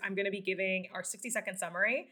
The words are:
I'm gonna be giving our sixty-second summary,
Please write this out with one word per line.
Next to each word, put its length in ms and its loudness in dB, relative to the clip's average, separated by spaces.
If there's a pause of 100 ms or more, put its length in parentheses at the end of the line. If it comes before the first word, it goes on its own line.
I'm 100 0
gonna 160 2
be 120 -2
giving 520 0
our 80 -4
sixty-second 540 -4
summary, 560 2